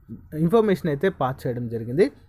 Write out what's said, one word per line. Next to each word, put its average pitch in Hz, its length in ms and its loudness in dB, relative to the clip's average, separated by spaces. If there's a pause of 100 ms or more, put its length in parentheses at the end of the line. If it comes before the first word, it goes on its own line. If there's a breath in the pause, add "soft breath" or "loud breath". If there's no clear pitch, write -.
(340)
ఇన్ఫర్మేషన్ 180 540 2
అయితే 143 200 0
పాస్ 135 380 -4
చేయడం 120 220 -4
జరిగింది. 120 440 0 (160 soft breath)